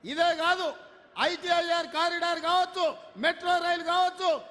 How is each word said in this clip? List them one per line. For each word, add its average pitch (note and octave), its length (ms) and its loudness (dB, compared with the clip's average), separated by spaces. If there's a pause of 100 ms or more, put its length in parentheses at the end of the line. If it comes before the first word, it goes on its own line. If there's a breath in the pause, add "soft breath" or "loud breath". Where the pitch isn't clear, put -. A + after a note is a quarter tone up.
ఇదే D#4 240 0 (120)
కాదు, F4 260 0 (600)
ఐటీఐఆర్ E4+ 640 0
కారిడార్ E4+ 540 0
కావచ్చు, F4+ 360 2 (380)
మెట్రో F4 320 0 (120)
రైలు F4 260 0
కావచ్చు F4+ 380 2 (200)